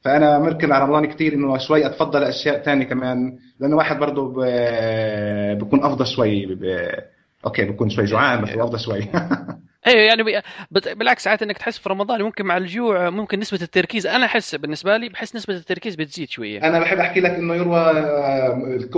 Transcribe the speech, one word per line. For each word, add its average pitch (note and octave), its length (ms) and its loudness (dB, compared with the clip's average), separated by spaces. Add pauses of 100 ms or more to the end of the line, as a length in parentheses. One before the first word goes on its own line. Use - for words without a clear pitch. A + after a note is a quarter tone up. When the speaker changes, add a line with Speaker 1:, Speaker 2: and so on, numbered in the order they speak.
Speaker 1:
فأنا D3 340 6
مركز D#3+ 320 2
على C#3 140 6
رمضان D3+ 220 4
كتير D#3 280 0
إنه C#3 240 0
شوي D3+ 280 2
أتفضل C#3+ 380 0
أشياء C#3+ 340 0
تانية C#3 260 0
كمان، B2+ 540 -2 (220)
لأنه D3 160 2
واحد D3+ 220 2
برضه C#3 300 -2
ب-، A2 1300 -2
بكون C3+ 260 2
أفضى C3+ 200 0
شوي، G#2 420 0
ب-، F#2 180 -8
ب-، F2+ 260 -4 (560)
أوكي، G#2+ 180 -2
بكون G2+ 260 -2
شوي G#2+ 140 0
جوعان، A#2 380 2
بس G#2 80 -4
هو A2+ 140 -2
أفضى A#2 140 -4
شوي. G#2 220 -4
<laughs> - 840 -6
Speaker 2:
أيوة، A#3+ 160 8
يعني A3 200 4
بي-، G#3 200 -2 (280)
بت-، - 180 0
بالعكس، A3+ 360 0
ساعات G#3 180 0
إنك G#3 160 -6
تحس - 200 -8
في - 100 -8
رمضان G3+ 340 -2
ممكن G#3 240 -4
مع F3 100 2
الجوع F#3 540 0
ممكن G3 300 -4
نسبة G3 220 -4
التركيز، F#3 440 -2
أنا B3+ 180 2
أحس - 300 -2
بالنسبة D3+ 420 -2
لي A#3 120 -6
بحس G#3+ 280 -12
نسبة G3+ 180 -6
التركيز F3+ 400 -6
بتزيد D#3 340 -8
شوية. G#2 400 -8
Speaker 1:
أنا E3 120 4
بحب F#3 180 2
أحكي E3+ 220 2
لك F3 100 4
إنه E3+ 240 -2
يروى، E3+ 260 2
آه، C#3+ 760 2 (220)
الك-، - 220 -4